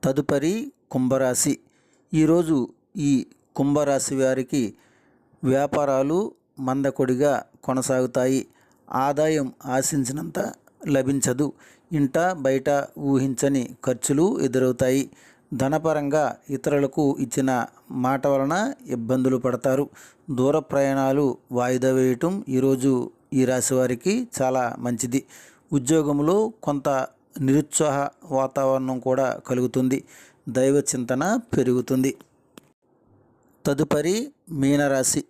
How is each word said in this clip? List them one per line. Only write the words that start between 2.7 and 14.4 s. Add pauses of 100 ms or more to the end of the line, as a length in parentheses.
ఈ (300)
కుంభరాశి
వారికి (720)
వ్యాపారాలు (280)
మందకొడిగా (200)
కొనసాగుతాయి. (460)
ఆదాయం (140)
ఆశించినంత (500)
లభించదు. (400)
ఇంట
బయట (280)
ఊహించని (100)
ఖర్చులు